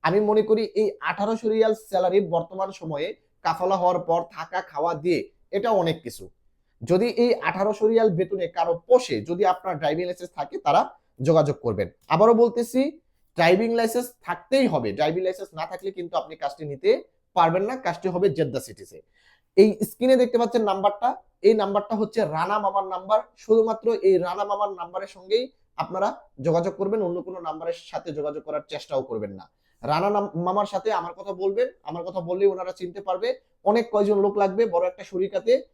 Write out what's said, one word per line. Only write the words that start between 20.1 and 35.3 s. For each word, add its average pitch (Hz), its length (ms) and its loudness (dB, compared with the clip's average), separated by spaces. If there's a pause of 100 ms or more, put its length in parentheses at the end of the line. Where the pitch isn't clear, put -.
দেখতে 240 220 2
পাচ্ছেন 233 260 2
নাম্বারটা, 196 520 0 (260)
এই 208 120 6
নাম্বারটা 202 420 0
হচ্ছে 208 300 -2
রানা 170 340 -2
মামার 196 280 0
নাম্বার। 190 320 0 (180)
শুধুমাত্র 220 560 2
এই 190 240 4
রানা 180 260 -2
মামার 202 260 -2
নাম্বারের 185 380 -10
সঙ্গেই 208 440 -4 (260)
আপনারা 185 440 -4 (200)
যোগাযোগ 170 320 0
করবেন, 196 280 -2
অন্য 175 200 -4
কোনো 185 180 -12
নাম্বারের 160 340 -8
সাথে - 380 -10
যোগাযোগ 147 320 -8
করার 151 260 -6
চেষ্টাও 139 320 -6
করবেন 110 300 -8
না। 95 200 -18 (320)
রানা 160 260 0
নাম-, 208 260 0
মামার 185 300 0
সাথে 202 260 -4
আমার 170 220 -4
কথা 196 200 -12
বলবেন, 196 340 -2 (160)
আমার 165 200 -8
কথা 180 180 -8
বললেই 185 260 0
ওনারা 185 240 -2
চিনতে 180 300 -12
পারবে। 202 380 -4 (240)
অনেক 226 280 2
কয়জন 208 280 4
লোক 202 180 2
লাগবে 196 280 2
বড় 180 220 0
একটা 185 160 -8
শরিকাতে 196 600 0 (100)